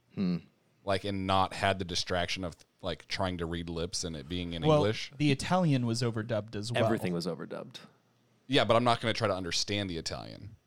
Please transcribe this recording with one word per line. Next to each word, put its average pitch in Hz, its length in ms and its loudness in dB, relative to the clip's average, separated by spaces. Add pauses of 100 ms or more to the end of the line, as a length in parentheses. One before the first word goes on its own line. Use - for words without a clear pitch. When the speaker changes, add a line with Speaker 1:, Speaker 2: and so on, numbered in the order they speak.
(160)
Speaker 1:
Hmm. 90 220 0 (460)
Speaker 2:
Like, 98 200 0
and 98 240 -4
not 95 260 4
had 98 260 2
the 95 60 -4
distraction 87 580 -2
of, 80 120 -8 (260)
like, 87 260 -6
trying 90 320 -2
to 85 60 -2
read 85 240 -4
lips 82 340 -4
and 82 120 -6
it 69 140 -10
being 87 240 -4
in 85 120 -4
Speaker 3:
Well, 151 120 6
Speaker 2:
English. 110 400 0
Speaker 3:
the 147 140 2
Italian 139 540 2
was 117 160 0
overdubbed 113 540 -2
as 107 160 -6
well. 120 120 2
Speaker 4:
Everything 107 300 2
was 85 140 -2
overdubbed. 82 480 -8 (760)
Speaker 2:
Yeah, 131 140 6
but 113 140 6
I'm 120 80 4
not 117 160 4
gonna 117 120 2
try 110 140 2
to 98 80 2
understand 95 540 -2
the 85 80 -4
Italian. 62 580 -10 (120)